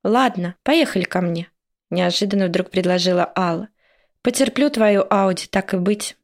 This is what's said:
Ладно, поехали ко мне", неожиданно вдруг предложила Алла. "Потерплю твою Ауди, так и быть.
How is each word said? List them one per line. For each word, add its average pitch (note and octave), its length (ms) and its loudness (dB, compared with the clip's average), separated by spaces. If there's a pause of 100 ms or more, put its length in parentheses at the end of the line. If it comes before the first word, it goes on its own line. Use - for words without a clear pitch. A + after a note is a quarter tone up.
Ладно, G3+ 600 0
поехали C#4 420 0
ко F#3 160 -2
мне", F3 280 -4 (420)
неожиданно F#3 560 0
вдруг F3+ 240 -2
предложила F3+ 680 0
Алла. F3+ 320 -2 (540)
"Потерплю C4 460 0
твою G#3+ 400 2
Ауди, G3 380 0
так - 260 -2
и F#3+ 60 -2
быть. G#3 460 -4